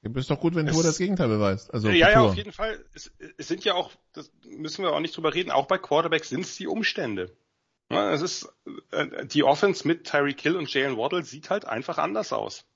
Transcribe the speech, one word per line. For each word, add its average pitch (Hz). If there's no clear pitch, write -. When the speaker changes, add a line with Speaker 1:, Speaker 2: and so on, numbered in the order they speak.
Speaker 1:
Du 104
bist 127
doch 147
gut, 170
wenn 156
Speaker 2:
Es 156
Speaker 1:
Tua 165
das 160
Gegenteil 180
beweist. 101
Also 110
Speaker 2:
ja, 165
ja, 208
Speaker 1:
Tua. 220
Speaker 2:
auf -
jeden 208
Fall. 220
Es, -
es -
sind 180
ja 202
auch, 180
das -
müssen 156
wir 170
auch 151
nicht 160
drüber 156
reden, 175
auch 135
bei 190
Quarterbacks 160
sind's 180
die 185
Umstände. 151
Ja, 101
es 147
ist, -
äh, -
die 143
Offense 151
mit 165
Tyreek 143
Hill 165
und 156
Jalen 135
Waddle 147
sieht 147
halt 196
einfach 135
anders 196
aus. -